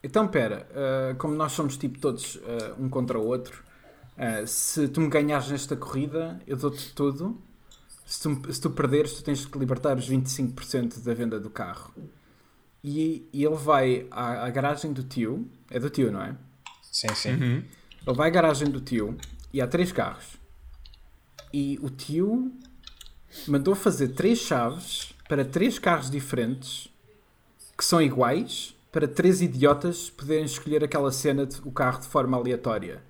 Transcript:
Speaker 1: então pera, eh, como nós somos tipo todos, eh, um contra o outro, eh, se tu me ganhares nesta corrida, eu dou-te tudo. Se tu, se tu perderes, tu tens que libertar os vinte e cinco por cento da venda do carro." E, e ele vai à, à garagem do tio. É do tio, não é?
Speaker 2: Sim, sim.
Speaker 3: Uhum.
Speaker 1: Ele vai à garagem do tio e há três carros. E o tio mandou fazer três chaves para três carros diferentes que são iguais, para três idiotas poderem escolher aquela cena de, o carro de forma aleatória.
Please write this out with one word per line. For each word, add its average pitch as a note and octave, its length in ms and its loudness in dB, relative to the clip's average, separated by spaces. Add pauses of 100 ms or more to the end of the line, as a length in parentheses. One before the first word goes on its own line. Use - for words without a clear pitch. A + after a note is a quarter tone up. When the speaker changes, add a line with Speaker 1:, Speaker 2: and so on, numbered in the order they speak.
Speaker 1:
então G#3 240 2
pera, A2 460 0
eh, C3 440 0
como D3+ 180 -2
nós D3+ 180 0
somos C#3+ 240 -2
tipo - 220 -6
todos, - 460 -2
eh, A2+ 340 -6
um C3 100 -2
contra B2 280 -2
o G#2+ 80 0
outro, B2+ 380 -4 (540)
eh, A2+ 280 -2
se - 440 0
tu C#3+ 120 -2
me D#3 80 4
ganhares D3 400 2
nesta C#3+ 260 -4
corrida, D3+ 720 -4
eu C#3 120 -4
dou-te C#3 360 -4
tudo. D3 480 -2 (640)
Se - 180 -8
tu, C#3+ 300 -2
se - 80 -6
tu D#3+ 80 2
perderes, D3 440 4
tu - 100 -14
tens C#3+ 220 -2
que - 140 -10
libertar C3 380 2
os B2 100 -4
vinte C3 200 2
e - 20 -4
cinco B2+ 240 -2
por - 120 -12
cento A#2 340 -2
da A#2 140 -2
venda A2 260 -2
do G#2+ 100 -8
carro." - 440 -10 (920)
E, D#3 500 -2
e C#3+ 100 2
ele D#3 120 4
vai C3+ 560 4
à, A#2+ 340 -4
à B2+ 40 -2
garagem C#3+ 440 0
do C3 100 -4
tio. C3 460 -4 (200)
É B2 100 -4
do C#3+ 100 -2
tio, B2 220 2
não F#2+ 100 -4
é? A2+ 140 -8 (560)
Speaker 2:
Sim, - 240 -2
sim. - 180 -2
Speaker 3:
Uhum. B2+ 300 2 (420)
Speaker 1:
Ele B2+ 100 0
vai D#3 140 4
à - 20 4
garagem D3+ 380 4
do C#3 100 -2
tio A2+ 380 -2 (340)
e C3+ 80 -2
há B2 80 0
três F3 240 2
carros. - 460 -4 (1120)
E C#3 300 -2
o C#3+ 80 -6
tio G#3 640 0 (920)
mandou C#3+ 300 4
fazer C#3 340 2
três G#3+ 300 4
chaves C3+ 760 -2 (140)
para C#3 160 2
três F#3+ 340 2
carros D3+ 320 2
diferentes C3 800 -4 (880)
que - 60 -2
são E3+ 180 6
iguais, C3+ 720 2 (180)
para D3 160 0
três F3+ 340 6
idiotas C#3+ 680 4
poderem D#3 360 -2
escolher D3 380 0
aquela C#3+ 280 2
cena C#3 340 2
de, C3 200 -10
o C3+ 60 -8
carro B2+ 280 0
de - 80 -14
forma C3 300 2
aleatória. A#2+ 720 -2